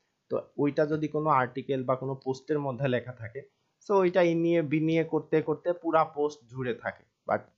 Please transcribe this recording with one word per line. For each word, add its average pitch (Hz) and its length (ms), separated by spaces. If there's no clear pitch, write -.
তো - 280
ওইটা 143 300
যদি 151 220
কোনো 151 220
article 131 540
বা 127 120
কোনো 135 180
পোস্টের 131 340
মধ্যে 139 300
লেখা 123 240
থাকে, 117 460
so 208 60
ওইটা 185 280
এই 170 120
নিয়ে 170 280
বিনিয়ে 156 420
করতে 156 380
করতে 156 300
পুরা 160 320
post 147 460
জুড়ে 127 240
থাকে, - 300
but 107 100